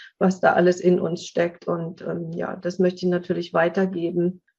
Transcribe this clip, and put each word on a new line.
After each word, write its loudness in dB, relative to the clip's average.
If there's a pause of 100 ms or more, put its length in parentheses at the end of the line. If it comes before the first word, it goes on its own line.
(200)
was 2
da 4
alles 4
in 4
uns -4
steckt. -4
Und, -6
ähm, -8
ja, -6
das -8
möchte 0
ich 0
natürlich -4
weitergeben, 0 (180)